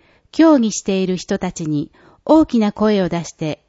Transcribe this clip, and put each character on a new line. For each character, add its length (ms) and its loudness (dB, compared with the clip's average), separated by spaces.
競 260 4
技 140 0
し 100 -8
て 220 -2
い 20 -2
る 100 -2
人 220 -6
た 140 -6
ち 160 -8
に 240 -4
大 140 6
き 140 -2
な 120 0
声 300 0
を 80 0
出 140 -4
し 80 -14
て 380 -8